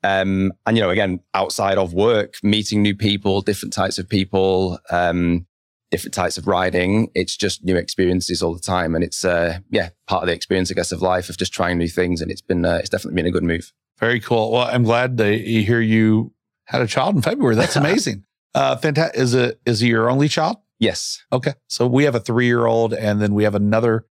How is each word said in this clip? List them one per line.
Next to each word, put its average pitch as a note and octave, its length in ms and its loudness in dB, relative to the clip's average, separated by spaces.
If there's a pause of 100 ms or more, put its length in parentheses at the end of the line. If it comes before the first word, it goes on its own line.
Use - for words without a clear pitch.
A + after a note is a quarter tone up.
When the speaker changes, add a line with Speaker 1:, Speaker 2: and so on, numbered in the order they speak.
Speaker 1:
Um, F#2+ 500 2 (140)
and, A2+ 100 2
you A2 60 2
know, F2+ 80 2
again, F#2+ 300 0 (120)
outside G2 460 0
of F2+ 160 -2
work, G#2+ 480 2
meeting G#2 400 0
new G#2 120 0
people, G2+ 460 0
different - 320 -4
types F#2+ 240 -2
of F2+ 100 -8
people, F#2+ 720 0 (140)
um, F2 560 0 (420)
different - 240 -4
types F2 240 -2
of E2 100 -8
riding, F#2 680 0
it's - 200 -4
just - 280 -4
new F#2 120 0
experiences F2+ 680 -2
all E2+ 100 -2
the E2+ 60 -10
time. F2+ 340 -2
And E2 100 0
it's, - 220 -6
uh, E2+ 340 0 (120)
yeah, F#2 180 0 (160)
part F#2 160 0
of F2 60 -2
the F2 80 0
experience, F#2 360 -2
I F#2 40 -4
guess, F2 160 -2
of E2 100 -6
life, F#2 280 0
of F2 80 -12
just F#2 160 -4
trying F2 260 -2
new E2+ 80 0
things. F2 340 -2
And - 80 -6
it's - 120 -10
been, F2 220 -2
uh, E2+ 120 2
it's - 140 -4
definitely - 260 -4
been F2 100 0
a G2+ 60 0
good E2+ 120 -2
move. E2+ 300 -4 (260)
Speaker 2:
Very A#2 200 0
cool. A2+ 320 0
Well, A#2+ 160 0
I'm A#2+ 160 2
glad A#2+ 340 2
to G#2 200 2
hear A2+ 440 0
you A2 500 2 (340)
had C3 160 -2
a A#2+ 60 -2
child D#3 280 0
in C#3+ 80 2
February. F3+ 320 2
That's E3 200 0
Speaker 1:
<laughs> C#3 80 2
Speaker 2:
amazing. D3 400 -2 (300)
Uh, C3+ 220 2
fanta-, D#3 400 0
is B2 180 2
it, B2 320 0
is A#2 140 0
he A#2+ 80 2
your A2+ 220 2
only C3+ 180 2
child? E3 300 -2 (200)
Speaker 1:
Yes. - 460 -2 (100)
Speaker 2:
Okay. B2+ 200 -2 (140)
So - 200 0
we C3 160 2
have C#3+ 100 2
a A#2 60 0
three-year-old, A#2 760 2
and G#2 260 0
then G#2 140 2
we G#2 120 2
have G#2 100 0
another A2 580 2